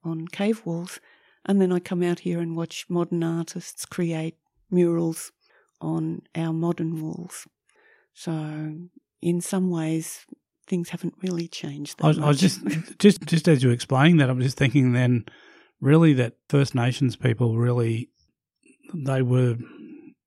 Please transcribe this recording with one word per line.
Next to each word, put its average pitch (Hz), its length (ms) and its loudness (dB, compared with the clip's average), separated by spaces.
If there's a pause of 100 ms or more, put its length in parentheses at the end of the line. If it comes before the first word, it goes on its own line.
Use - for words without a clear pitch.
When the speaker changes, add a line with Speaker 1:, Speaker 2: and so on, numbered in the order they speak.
Speaker 1:
on 165 240 -6
cave 214 360 -4
walls, 170 360 -8 (440)
and 196 160 2
then 185 120 2
I 180 60 2
come 180 240 -4
out 175 180 0
here 170 200 -4
and 165 160 -6
watch - 320 -8
modern 170 340 -2
artists 165 640 -6
create 165 500 -6 (340)
murals 170 640 0 (480)
on 160 420 -6 (120)
our 165 180 -4
modern 165 480 -4
walls." 170 460 -12 (640)
So 156 640 -8 (460)
in 175 180 0
some 185 300 -2
ways, 160 560 -4 (400)
things 175 240 -4
haven't 175 320 -8
really 175 260 -6
changed 143 500 -12
that - 60 -2
Speaker 2:
I 156 40 4
was, 156 100 2
I 147 100 -2
was 139 140 2 (200)
Speaker 1:
much. 294 120 -4
Speaker 2:
just, - 240 -8
<laughs> - 0 -
just, - 280 6
just 165 220 0
as 139 140 4
you 131 80 4
were 120 40 4
explaining 143 440 4
that, 135 120 4
I'm 127 100 -2
just 127 160 -2
thinking 127 360 4
then 123 320 2 (560)
really 156 340 6
that 120 200 0 (140)
First 139 260 2
Nations 123 420 0
people 117 400 0
really, 117 540 0 (800)
they 135 300 -2
were 123 340 2 (720)